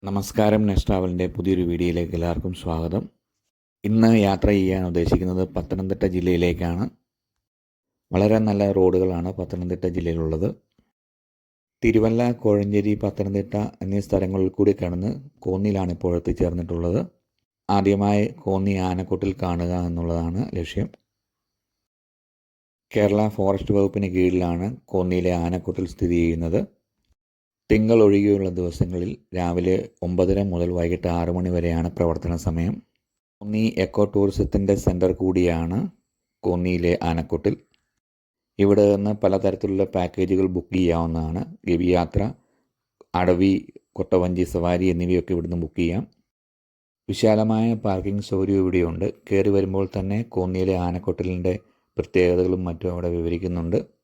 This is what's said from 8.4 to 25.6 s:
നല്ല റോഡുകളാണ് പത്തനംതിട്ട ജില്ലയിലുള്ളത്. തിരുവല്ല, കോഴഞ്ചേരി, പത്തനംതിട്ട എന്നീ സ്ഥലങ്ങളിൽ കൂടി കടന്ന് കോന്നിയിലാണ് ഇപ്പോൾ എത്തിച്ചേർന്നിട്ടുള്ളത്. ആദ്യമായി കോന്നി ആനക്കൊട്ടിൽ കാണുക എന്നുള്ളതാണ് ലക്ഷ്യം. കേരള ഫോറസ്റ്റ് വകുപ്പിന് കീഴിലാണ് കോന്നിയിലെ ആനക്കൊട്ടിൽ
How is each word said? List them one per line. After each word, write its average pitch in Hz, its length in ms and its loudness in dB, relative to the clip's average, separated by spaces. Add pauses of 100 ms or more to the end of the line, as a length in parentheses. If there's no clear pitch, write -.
നല്ല 101 200 2 (120)
റോഡുകളാണ് 92 600 2
പത്തനംതിട്ട 90 460 -6 (120)
ജില്ലയിലുള്ളത്. 82 520 -2 (1300)
തിരുവല്ല, 113 380 4 (220)
കോഴഞ്ചേരി, 104 520 2 (100)
പത്തനംതിട്ട 98 500 -4 (300)
എന്നീ 98 240 -2
സ്ഥലങ്ങളിൽ 95 500 0
കൂടി 101 240 4
കടന്ന് 90 300 -4 (340)
കോന്നിയിലാണ് 95 520 -2
ഇപ്പോൾ 87 240 0
എത്തിച്ചേർന്നിട്ടുള്ളത്. 87 800 -2 (680)
ആദ്യമായി 202 580 4 (220)
കോന്നി 95 280 0 (140)
ആനക്കൊട്ടിൽ 92 420 -2 (120)
കാണുക 87 280 -2 (200)
എന്നുള്ളതാണ് 85 500 -2 (160)
ലക്ഷ്യം. 87 320 -6 (2000)
കേരള 104 300 4 (160)
ഫോറസ്റ്റ് 98 400 0
വകുപ്പിന് 98 400 0
കീഴിലാണ് 90 500 0 (240)
കോന്നിയിലെ 90 420 0 (120)
ആനക്കൊട്ടിൽ 90 380 -4 (120)